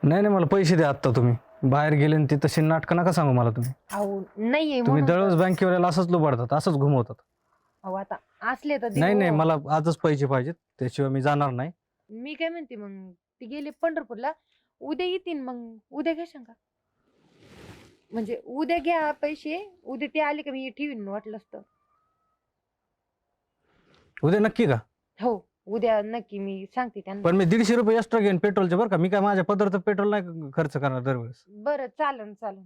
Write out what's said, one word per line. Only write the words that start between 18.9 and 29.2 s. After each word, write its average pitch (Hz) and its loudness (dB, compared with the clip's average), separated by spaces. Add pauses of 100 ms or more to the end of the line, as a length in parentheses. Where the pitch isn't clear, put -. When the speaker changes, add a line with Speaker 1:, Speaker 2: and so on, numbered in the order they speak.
Speaker 2:
पैसे, 311 -8
उद्या 262 -8
ते 311 0
आले 294 -2
का 285 -10
मी 262 -8
ठेवीन 240 -10
वाटलंच 208 -10
तर. - -20 (2750)
Speaker 1:
उद्या 180 4
नक्की 214 2
का? 131 2 (440)
Speaker 2:
हो, 220 -2 (180)
उद्या 214 0
नक्की, 214 -10
मी 196 -8
सांगते 240 -6
त्यांना. 196 -14
Speaker 1:
पण 170 2
मी 190 4
दीडशे 220 4
रुपये 226 4
एक्स्ट्रा 233 0
घेईन 196 2
पेट्रोलचे 185 2
बरं 220 2
का, 190 0
मी 170 2
काय 202 2